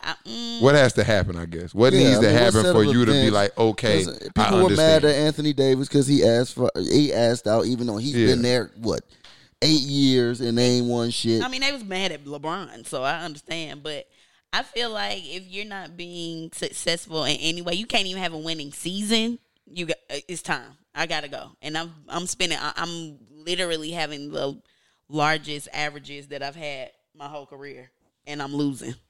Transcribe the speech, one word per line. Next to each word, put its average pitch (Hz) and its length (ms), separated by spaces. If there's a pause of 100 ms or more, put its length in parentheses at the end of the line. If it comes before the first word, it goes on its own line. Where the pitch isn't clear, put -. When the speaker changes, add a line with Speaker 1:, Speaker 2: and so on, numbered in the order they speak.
Speaker 1:
I, - 120 (120)
mm. - 340
Speaker 2:
What 135 140
has 135 200
to 107 100
happen, 95 320
I 85 100
guess? 85 280
What 123 180
Speaker 3:
Yeah, 131 80
Speaker 2:
needs 131 180
Speaker 3:
I - 40
Speaker 2:
to 117 40
Speaker 3:
mean, 101 80
what 120 80
Speaker 2:
happen 110 220
Speaker 3:
set - 80
Speaker 2:
for 107 120
Speaker 3:
of 107 80
Speaker 2:
you 120 120
to 110 80
be - 60
Speaker 3:
events? 110 160
Speaker 2:
like, 101 240
"Okay, 107 460
Speaker 3:
'Cause - 140 (180)
Speaker 2:
I 107 80
Speaker 3:
people 110 200
were 185 60
mad 160 340
Speaker 2:
understand"? - 0
Speaker 3:
at 147 100
Anthony 151 380
Davis 135 360
'cause 139 180
he 143 180
asked 117 300
for, 123 220
he 131 360
asked 117 340
out, 107 200
even 120 200
though 107 100
he's 127 200
Speaker 2:
Yeah. 117 100
Speaker 3:
been 123 160
there, 123 280 (100)
what, 101 220 (600)
eight 156 200
years 131 580
and 120 180
they 123 60 (140)
ain't 120 80
won 120 240
shit. 113 320
Speaker 1:
I 254 60
mean, 262 140
they - 100
was 233 120
mad 190 280
at 143 120
LeBron, 143 640
so 135 180
I 160 200
understand. 151 600
But 147 240 (440)
I 214 120
feel 233 260
like 202 340
if 175 220
you're 190 180
not 185 320
being 170 560
successful 160 720
in 143 120
any 165 260
way, 175 120
you 214 120
can't 202 220
even 185 140
have 170 100
a 160 60
winning 156 340
season. 220 680 (320)
You 175 160
got, 160 120 (120)
uh, 143 60 (100)
it's 175 160
time. 135 340 (180)
I 156 120
gotta 151 220
go, 135 240 (100)
and 151 160
I'm, 170 140 (160)
I'm 175 180
spending. 170 340
I, 147 160
I'm 170 420 (120)
literally 165 640
having 147 380
the 139 300 (480)
largest 147 640
averages 143 560
that 139 140
I've 139 140
had 143 340 (240)
my 147 140
whole 147 180
career, 135 440 (360)
and 147 160
I'm 139 120
losing. 131 400 (160)